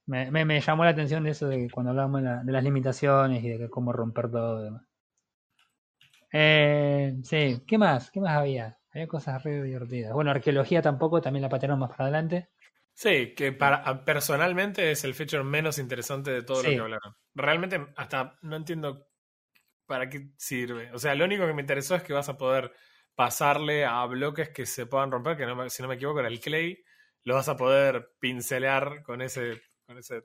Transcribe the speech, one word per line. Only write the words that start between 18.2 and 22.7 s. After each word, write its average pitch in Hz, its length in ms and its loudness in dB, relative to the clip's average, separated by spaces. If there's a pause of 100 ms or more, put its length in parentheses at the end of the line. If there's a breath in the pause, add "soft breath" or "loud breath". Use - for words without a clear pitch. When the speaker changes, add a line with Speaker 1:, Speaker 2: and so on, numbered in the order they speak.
Speaker 2:
no 156 140 -10
entiendo 156 520 -8 (800)
para 131 220 -4
qué 139 280 -14
sirve. 120 560 -6
O 120 60 -10
sea, 139 160 0
lo 156 100 2
único 196 220 0
que 156 60 0
me 147 80 -4
interesó 139 340 -2
es 170 80 -2
que 147 100 -8
vas 143 160 -2
a 131 80 -10
poder 131 340 0 (440 soft breath)